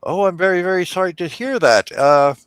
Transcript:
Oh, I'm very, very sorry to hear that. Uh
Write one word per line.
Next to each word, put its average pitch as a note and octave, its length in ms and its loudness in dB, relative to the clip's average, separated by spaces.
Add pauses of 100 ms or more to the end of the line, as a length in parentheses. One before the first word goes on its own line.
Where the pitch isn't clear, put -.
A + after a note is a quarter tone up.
Oh, F#3+ 240 -4
I'm F#3 120 -2
very, F3+ 240 0
very F#3 240 -2
sorry F#3 300 -4
to E3+ 120 -8
hear B3 320 -6
that. A#2+ 320 2
Uh C#3+ 440 2 (120)